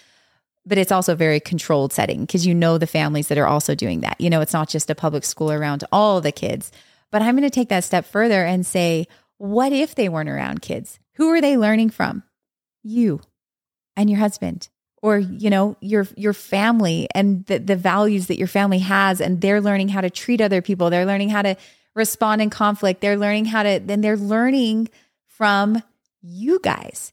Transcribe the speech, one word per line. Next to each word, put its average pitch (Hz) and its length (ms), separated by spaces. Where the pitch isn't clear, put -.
but 196 140
it's 190 140
also 185 220
a - 20
very 156 240
controlled 151 520
setting - 340
'cause 175 200
you 175 80
know 165 240
the 160 80
families 151 420
that 147 100
are 143 100
also 147 260
doing 87 280
that. - 180
You 170 100
know, 160 120
it's - 100
not 156 160
just 156 220
a - 40
public 147 300
school - 260
around 147 400
all 202 300
the 147 120
kids. - 380
But 214 120
I'm 240 120
gonna 277 160
take 247 200
that 180 140
step 175 220
further 202 380
and 185 200
say, 170 440
what 226 340
if 285 220
they 208 140
weren't 156 220
around 139 320
kids? - 360
Who 320 160
are 330 100
they 285 160
learning 220 340
from? - 320
You 214 380
and 208 120
your 208 120
husband, 180 480
or, 208 160
you 196 320
know, 202 300
your, 202 260
your 208 160
family 196 800
and 196 340
the, 190 120
the 196 180
values 190 520
that 180 100
your 185 80
family 196 320
has, 190 420
and 175 200
they're 202 200
learning 196 280
how 196 120
to 185 100
treat 240 300
other 196 220
people. 180 280
They're 175 140
learning 202 260
how 208 120
to 190 140
respond 214 440
in 214 100
conflict. 208 500
They're 202 180
learning 208 280
how 220 180
to, 196 200
then 208 160
they're 214 160
learning 226 720
from 208 560
you 214 380
guys. - 520